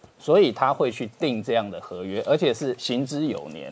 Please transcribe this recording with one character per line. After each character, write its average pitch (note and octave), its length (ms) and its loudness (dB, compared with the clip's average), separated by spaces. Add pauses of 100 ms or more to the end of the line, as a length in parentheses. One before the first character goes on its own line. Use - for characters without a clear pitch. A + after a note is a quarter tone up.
(240)
所 E3 160 6
以 C#3 140 6
他 C3+ 200 2
会 C#3 160 2
去 A#2 160 -6 (140)
定 A#2+ 240 0
这 A#2 120 0
样 G#2 140 0
的 F2+ 120 -10
合 F2+ 200 -12
约， F#2+ 240 -4
而 D3+ 120 4
且 C#3+ 160 2
是 B2+ 240 -4
行 C3 280 -2
之 D3 200 -4
有 D2 240 -4
年 D2+ 220 -12